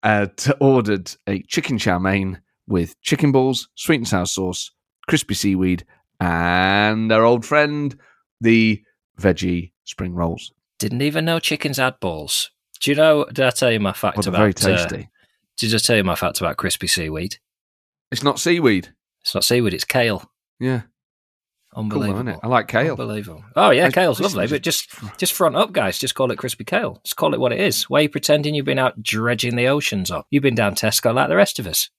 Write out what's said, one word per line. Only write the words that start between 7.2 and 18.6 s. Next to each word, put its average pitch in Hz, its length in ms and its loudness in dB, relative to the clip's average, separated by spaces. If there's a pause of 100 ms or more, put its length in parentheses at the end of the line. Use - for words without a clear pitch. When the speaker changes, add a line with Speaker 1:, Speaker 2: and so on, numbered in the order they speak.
Speaker 1:
old 117 220 4
friend, 147 520 0 (440)
the 113 420 4 (340)
veggie 90 540 0 (140)
spring 90 280 -10
rolls. 85 380 -6 (280)
Speaker 2:
Didn't 117 220 -4
even 151 220 -2
know 165 160 0
chickens 147 380 -4
had 131 240 0
balls. 80 500 -4 (300)
Do 139 100 0
you 143 40 4
know, 151 360 4
did 131 140 0
I 123 60 4
tell 123 200 2
you 110 80 2
my 98 140 0
fact - 240 -2
Speaker 1:
Well, 104 60 0
they're 92 80 -2 (140)
Speaker 2:
about, 98 160 0
Speaker 1:
very 95 140 4
Speaker 2:
uh, - 20 2
Speaker 1:
tasty. - 320 -4 (480)
Speaker 2:
did 113 160 -2
I 113 40 0
tell 117 180 2
you 101 80 4
my 87 120 2
fact 82 260 -4
about 82 160 -2
crispy 90 300 -4
seaweed? 80 500 -4 (760)
Speaker 1:
It's 131 120 -6
not 143 160 0
seaweed. 147 540 2 (280)